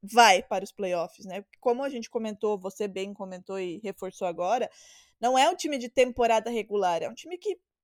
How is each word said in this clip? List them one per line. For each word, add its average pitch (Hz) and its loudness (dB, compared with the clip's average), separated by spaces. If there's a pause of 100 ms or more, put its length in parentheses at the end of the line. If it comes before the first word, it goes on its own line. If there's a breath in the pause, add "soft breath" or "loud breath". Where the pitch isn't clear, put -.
vai 202 8
para 190 -4
os - -16
playoffs, 180 -4
né? 190 -12 (160)
Como 254 0
a 277 -4
gente 233 -10
comentou, 214 -4
você 196 -6
bem 196 -8
comentou 190 -10
e 180 -6
reforçou 190 -8
agora, 180 -2 (500 loud breath)
não 254 2
é 277 6
um 370 -2
time 294 -4
de 240 -6
temporada 233 2
regular, 202 -2
é - -6
um 233 -18
time 339 -14
que 381 -6 (260)